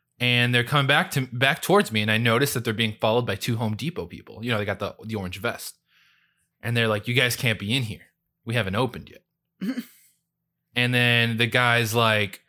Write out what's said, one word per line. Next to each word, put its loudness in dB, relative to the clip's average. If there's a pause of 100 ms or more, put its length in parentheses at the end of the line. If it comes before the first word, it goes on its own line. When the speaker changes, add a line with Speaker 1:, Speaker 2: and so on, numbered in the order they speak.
(200)
Speaker 1:
And 2
they're 4
coming 2
back 2
to, -2
back 0
towards 2
me, 0
and 0
I 4
notice 2
that -2
they're 0
being -2
followed 2
by -2
two -4
Home -2
Depot -8
people. -18
You -4
know, 0
they -2
got -4
the, -6 (100)
the -10
orange -8
vest. -8 (840)
And -2
they're 2
like, -2
"You -2
guys 2
can't -2
be -4
in -2
here. -10 (420)
We -6
haven't -2
opened -4
yet." -12
Speaker 2:
<laughs> - (920)
Speaker 1:
And 2
then 2
the 2
guy's 2
like, 2